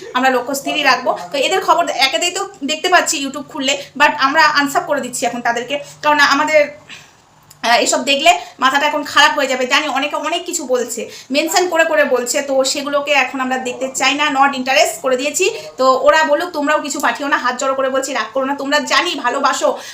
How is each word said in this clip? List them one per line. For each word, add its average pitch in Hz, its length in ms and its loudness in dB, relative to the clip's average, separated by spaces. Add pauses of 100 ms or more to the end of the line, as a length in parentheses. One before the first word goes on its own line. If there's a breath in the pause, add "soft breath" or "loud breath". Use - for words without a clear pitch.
(140)
আমরা 262 160 2
লক্ষ্য 254 240 -2
স্থিরই 294 280 -4
রাখবো। 262 360 0 (140)
তো 277 60 -2
এদের 330 220 0
খবর 339 280 2
একেতেই 320 420 0
তো 381 180 -6 (160)
দেখতে 302 240 -2
পাচ্ছি 311 380 2
YouTube 269 220 -10
খুললে, 277 340 -4 (160 loud breath)
but 294 200 4
আমরা 285 240 2
আনসাব 294 440 2
করে 294 140 -2
দিচ্ছি 247 260 -4
এখন 240 140 -4
তাদেরকে, 240 380 -4 (240 loud breath)
কারণ 294 180 4
আমাদের, 294 600 2 (800 loud breath)
আহ, 233 180 4
এসব 262 240 0
দেখলে 294 340 4 (200 loud breath)
মাথাটা 285 280 2
এখন 294 180 -2
খারাপ 302 300 4
হয়ে 285 120 0
যাবে। 254 200 -2
জানি 285 220 0
অনেকে 285 280 -4
অনেক 320 280 -4
কিছু 311 220 -6
বলছে, 240 440 -4 (200 loud breath)
মেনশন 320 380 0
করে 330 160 2
করে 302 200 2
বলছে, 247 380 -2
তো 269 220 2
সেগুলোকে 285 480 -2
এখন 269 280 0
আমরা 254 180 -2
দেখতে 247 360 -6
চাই 277 200 0
না, 294 160 0
not 269 220 4
interest 269 500 0
করে 254 140 0
দিয়েছি। 294 340 0 (260 loud breath)
তো 262 260 4
ওরা 302 220 6
বলুক, 320 260 0
তোমরাও 302 300 0
কিছু 302 200 -6
পাঠিও 277 280 -2
না, - 80 0
হাত 247 220 -2
জড়ো 269 160 0
করে 269 140 -2
বলছি, 269 240 -4
রাগ 233 220 -4
করো 269 100 -2
না। 277 100 -2
তোমরা 277 260 -2
জানি 302 340 0
ভালোবাসো, 269 640 0 (160 loud breath)